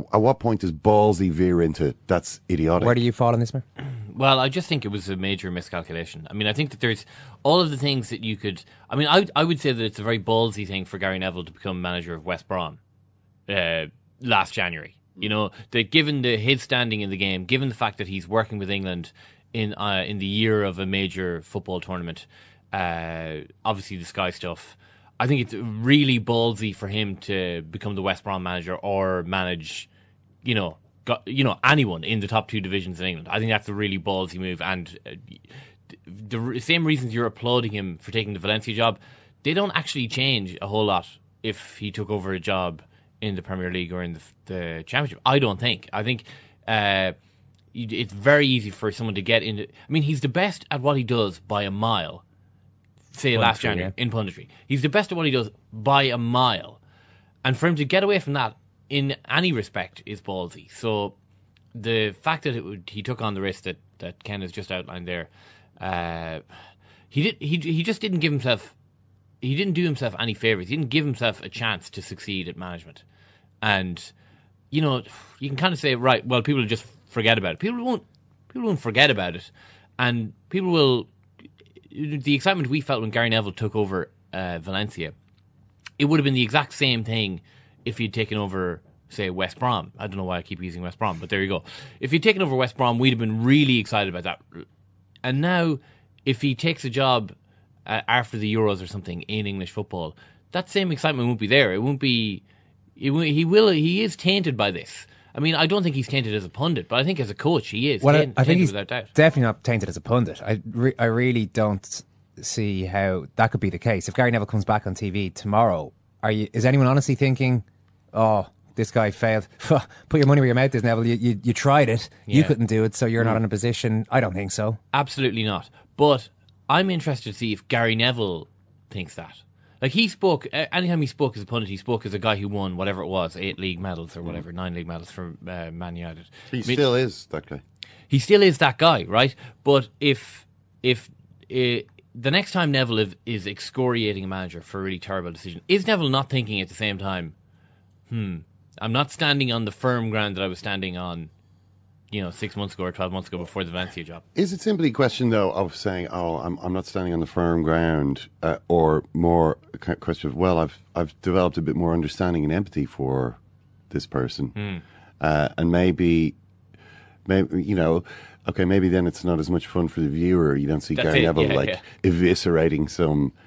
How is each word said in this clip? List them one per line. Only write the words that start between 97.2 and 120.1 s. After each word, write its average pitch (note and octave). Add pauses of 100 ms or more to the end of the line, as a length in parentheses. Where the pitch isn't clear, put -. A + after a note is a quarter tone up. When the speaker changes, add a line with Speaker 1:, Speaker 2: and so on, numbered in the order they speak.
Speaker 3:
uh, G#2+
after A#2
the G#2+
Euros G#2
or F2+
something F2
in G#2+
English G2
football, F2+ (380)
that F3+
same F#3+
excitement C3+
won't A#2+
be G#2+
there. A#2
It G2+
won't C3+
be, A2+ (520)
it C#3
won't, D#3+
he D3+
will, G#3
he E3+
is G3+
tainted F3
by G#2
this. - (260)
I -
mean, D#3+
I D#3+
don't G3
think E3
he's B2+
tainted A#2
as G2+
a F2
pundit, C#3+
but A#2
I C3+
think E3+
as A2+
a G2+
coach D3+
he B2+
is G#2
Speaker 2:
Well, C#3+
Speaker 3:
taint-, D3
Speaker 2:
I C3+
think B2
Speaker 3:
tainted E3+
Speaker 2:
he's D3
Speaker 3:
without G2+
doubt. B2
Speaker 2:
definitely D3+
not A2+
tainted A2
as E2+
a D#2+
pundit. A#2
I G#2+
re-, A#2
I A#2
really A#2
don't G#2 (380)
see G2+
how F#2 (100)
that A2+
could G#2+
be G2
the F2
case. G#2
If -
Gary B2
Neville A2
comes G2+
back G#2+
on F#2+
T G2+
V F#2+
tomorrow, G2+ (280)
are A2+
you, G#2+
is A#2
anyone C3
honestly C3+
thinking, B2+ (500)
"Oh, G#2+ (280)
this A2+
guy A2
failed"? A2 (120)
<laughs> - (500)
Put D#3+